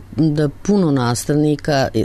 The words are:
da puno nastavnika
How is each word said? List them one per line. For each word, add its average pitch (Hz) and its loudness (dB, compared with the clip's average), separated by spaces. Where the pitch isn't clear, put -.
da 151 0
puno 190 0
nastavnika 143 0